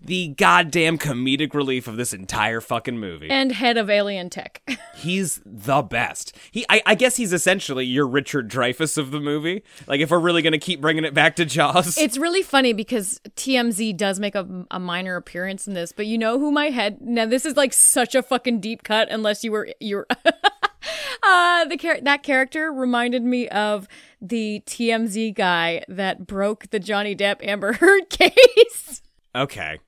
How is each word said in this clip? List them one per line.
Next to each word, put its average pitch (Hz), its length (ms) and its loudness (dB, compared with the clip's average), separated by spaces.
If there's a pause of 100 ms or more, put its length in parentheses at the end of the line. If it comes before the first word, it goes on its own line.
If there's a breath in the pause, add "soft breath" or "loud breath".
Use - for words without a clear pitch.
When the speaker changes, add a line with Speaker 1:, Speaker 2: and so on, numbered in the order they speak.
Speaker 1:
the 185 260 -4
goddamn 165 680 2
comedic 135 560 -2
relief 135 340 -2
of 113 80 -10
this 117 160 -4
entire 107 480 -4
fucking 117 400 -6
movie. 82 300 -10
Speaker 2:
And 269 240 0
head 233 240 0
of 208 120 -2
alien 202 400 -2
tech. - 380 -16
<laughs> - 280 -10
Speaker 1:
He's 185 500 -4
the 113 360 -2
best. - 540 -6 (160 loud breath)
He, 226 180 -6
I, 214 160 4
I 311 100 6
guess 247 220 0
he's 220 160 -2
essentially 170 520 0
your 131 220 0
Richard 131 420 -2
Dreyfuss 127 480 -2
of 135 140 -4
the 147 80 -6
movie. 151 420 -4 (260 loud breath)
Like, 139 140 -2
if 156 80 0
we're 175 100 4
really 170 220 2
gonna 156 160 2
keep 156 240 -6
bringing 156 240 0
it 147 80 -6
back 151 220 4
to 170 100 0
Jaws. 151 520 2
Speaker 2:
It's 302 200 0
really 339 240 0
funny 269 320 2
because 208 460 -6 (160)
T 262 220 -2
M 233 140 0
Z 214 220 -4
does 196 260 -2
make 202 160 -6
a, 185 360 -8
a 180 80 -8
minor 180 380 -6
appearance 185 500 -10
in 202 60 -10
this, 170 180 -8
but 214 160 -8
you 226 100 -2
know 226 220 0
who 294 100 0
my 294 200 0
head, 226 320 -2
now 233 240 0
this 240 200 0
is, 294 100 -4
like, 277 180 2
such - 420 4
a 254 80 4
fucking 240 380 -2
deep 220 220 -10
cut 214 280 0
unless 214 320 -2
you 226 80 -4
were, 214 160 -2 (140)
you 202 160 -4
were, - 100 -8 (180)
<laughs> 494 1000 -2
uh, 349 420 4
the 302 120 -6
char-, 320 240 -2
that 285 220 2
character 277 480 -2
reminded 247 520 0
me 247 260 0
of 208 380 -2 (340 loud breath)
the 214 440 -4
T 233 260 -2
M 226 160 0
Z 220 240 -4
guy 170 560 0
that 185 380 -6
broke 202 460 -4
the 220 80 -2
Johnny 202 360 -4
Depp 202 300 -2
Amber 202 280 -2
Heard 370 360 6
<laughs> - 0 -
case. - 920 6 (340)
Speaker 1:
Okay. 95 520 -4